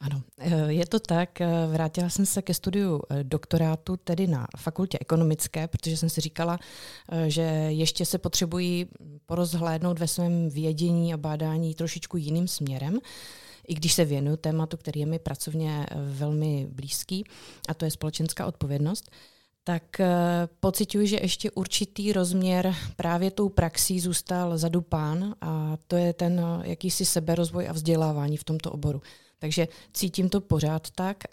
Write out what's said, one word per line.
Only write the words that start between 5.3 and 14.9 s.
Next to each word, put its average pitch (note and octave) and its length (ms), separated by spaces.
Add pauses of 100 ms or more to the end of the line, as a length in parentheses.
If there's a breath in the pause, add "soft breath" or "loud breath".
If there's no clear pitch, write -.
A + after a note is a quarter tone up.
protože D#3+ 280
jsem D#3+ 120
si D#3 120
říkala, E3+ 380 (540 loud breath)
eh, E3 180
že D#3 120 (260)
ještě D#3+ 380
se F#3 120
potřebuji F3 680 (380)
porozhlédnout E3+ 720
ve E3 100
svém F3 400
vědění E3 640
a - 20
bádání D#3 580
trošičku E3 420
jiným D#3+ 320
směrem, C#3 500 (720 loud breath)
i E3+ 60
když D#3+ 180
se F3 120
věnuju C#3+ 320
tématu, D#3+ 400
který D3+ 240